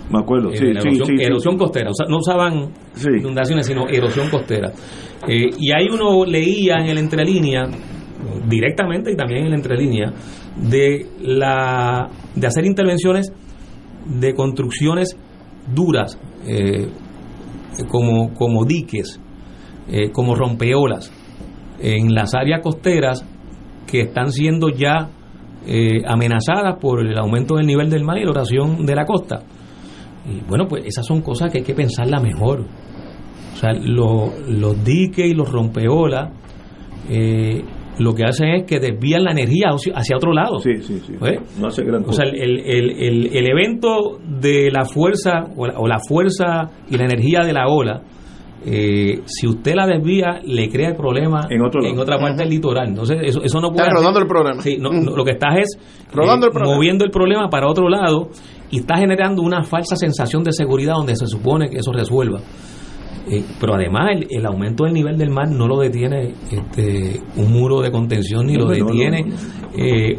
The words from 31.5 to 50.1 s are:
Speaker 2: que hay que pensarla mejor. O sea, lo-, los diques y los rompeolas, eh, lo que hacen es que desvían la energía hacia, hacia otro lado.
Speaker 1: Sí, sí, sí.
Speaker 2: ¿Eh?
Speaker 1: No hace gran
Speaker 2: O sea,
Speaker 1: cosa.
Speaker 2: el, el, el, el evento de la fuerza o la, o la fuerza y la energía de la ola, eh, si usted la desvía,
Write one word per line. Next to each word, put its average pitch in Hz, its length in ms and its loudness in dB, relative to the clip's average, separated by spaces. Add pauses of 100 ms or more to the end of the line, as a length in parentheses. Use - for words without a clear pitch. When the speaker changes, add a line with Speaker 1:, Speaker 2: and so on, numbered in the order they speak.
Speaker 2:
que 135 80 -2
hay 127 40 -6
que 135 100 -4
pensarla 135 460 0
mejor. 113 420 0 (920)
O - 40 -16
sea, 110 160 0
lo-, 113 580 2 (160)
los 104 360 0
diques 180 460 2
y 165 40 2
los 147 180 0
rompeolas, 127 800 0 (800)
eh, 110 540 0 (360)
lo 117 140 4
que 113 100 0
hacen 151 260 2
es 180 160 2
que 151 140 0
desvían 131 440 0
la 180 80 2
energía 151 380 2
hacia, 151 240 -2
hacia 131 240 0
otro 165 160 2
lado. 185 260 0
Speaker 1:
Sí, 123 220 2
sí, 98 240 -6
sí. 101 80 -12 (120)
Speaker 2:
¿Eh? 139 140 0 (200)
Speaker 1:
No 107 80 -2
hace 117 160 -4
gran 117 220 0
Speaker 2:
O - 80 -2
sea, 139 120 2
Speaker 1:
cosa. 139 120 -2
Speaker 2:
el, 123 220 0
el, 123 320 2
el, 120 440 0
el 127 140 2
evento 214 720 0 (200)
de 143 320 4
la 131 140 0
fuerza 175 600 0 (100)
o 123 120 -2
la, 123 120 -4
o 113 80 2
la 113 120 2
fuerza 170 720 0 (200)
y 131 80 0
la 127 80 2
energía 127 380 4
de 165 100 2
la 131 140 2
ola, 135 340 2 (600)
eh, 104 600 2
si - 220 -2
usted 113 280 0
la 190 120 4
desvía, 175 560 2